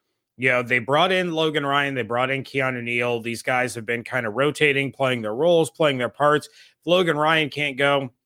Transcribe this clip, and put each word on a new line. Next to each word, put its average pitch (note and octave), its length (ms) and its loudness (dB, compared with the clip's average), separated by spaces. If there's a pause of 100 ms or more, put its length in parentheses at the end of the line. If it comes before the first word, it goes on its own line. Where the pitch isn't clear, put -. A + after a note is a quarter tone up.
(380)
You B2+ 120 0
know, B2 140 2
they A#2+ 160 0
brought D3 320 2
in F3+ 220 0
Logan D#3 320 -2
Ryan, C#3 300 0
they B2 60 -2
brought A#2+ 280 -2
in C3+ 140 -4
Keanu C3 400 -4
Neal. A#2+ 380 -2
These A2+ 200 -8
guys B2+ 340 -2
have A2+ 100 -10
been A#2 180 -4
kind B2 220 -4
of G#2 80 -4
rotating, C#3 580 0
playing B2+ 300 -2
their G#2+ 140 -4
roles, E3 340 2
playing C#3+ 280 0
their A#2+ 120 -2
parts. D3 380 2
If - 400 -18
Logan E3+ 300 2
Ryan D#3 320 2
can't C#3+ 280 -6
go, C#3 320 2 (160)